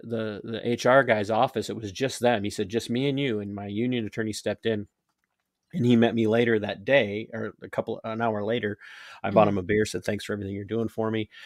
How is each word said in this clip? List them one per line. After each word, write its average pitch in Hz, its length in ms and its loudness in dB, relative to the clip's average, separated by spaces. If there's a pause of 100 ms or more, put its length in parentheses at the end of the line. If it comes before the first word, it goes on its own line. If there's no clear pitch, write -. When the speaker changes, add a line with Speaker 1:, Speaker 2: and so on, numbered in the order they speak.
Speaker 1:
the, 110 420 -6
the 113 200 -8
H 120 220 -2
R 131 180 8
guy's 107 280 2
office, 110 400 0
it 104 40 -8
was 107 160 -8
just 127 280 -4
them. 117 240 2
He 101 80 -4
said, 98 180 -4
"Just 113 220 -2
me 131 180 0
and 135 100 -2
you." 123 200 -2
And 101 160 -6
my 101 100 -8
union 113 400 -2
attorney 107 280 -4
stepped - 340 -4
in, 107 200 0 (840)
and 120 140 0
he 123 80 8
met 117 180 6
me 113 140 2
later 117 320 4
that 98 260 -6
day, 110 480 2
or 110 300 -8
a 98 60 -14
couple, - 340 -4
an 113 180 -4
hour 107 220 0
later. 107 340 -2 (460)
I 104 80 -4
bought 107 160 8
Speaker 2:
Mm-hmm. 101 100 2
Speaker 1:
him 92 60 -2
a - 0 -
beer, 104 220 2
said, 92 180 -6
"Thanks 101 200 -4
for 107 100 -6
everything 101 200 -6
you're 101 120 -8
doing 110 220 -2
for 110 220 -4
me." 110 220 -4 (140)